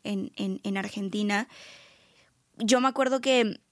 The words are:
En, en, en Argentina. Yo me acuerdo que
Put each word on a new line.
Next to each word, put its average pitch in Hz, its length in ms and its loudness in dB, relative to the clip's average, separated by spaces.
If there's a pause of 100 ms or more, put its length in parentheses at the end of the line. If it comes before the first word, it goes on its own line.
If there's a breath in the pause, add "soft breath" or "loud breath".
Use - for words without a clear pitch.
En, 196 340 -4
en, 190 260 -4
en 196 140 -2
Argentina. 202 720 -2 (1080 loud breath)
Yo 233 220 2
me 254 60 4
acuerdo 262 340 0
que 247 380 2 (120)